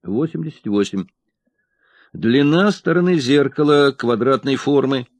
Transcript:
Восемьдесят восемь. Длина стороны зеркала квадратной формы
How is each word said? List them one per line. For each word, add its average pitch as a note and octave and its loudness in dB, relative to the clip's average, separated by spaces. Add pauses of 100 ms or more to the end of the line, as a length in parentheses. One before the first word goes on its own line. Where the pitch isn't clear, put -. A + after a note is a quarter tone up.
Восемьдесят D#3+ -6
восемь. G2 -2 (1040)
Длина C#3+ 2
стороны F3 0
зеркала C#3+ 2
квадратной B2 -2
формы C3+ -2 (140)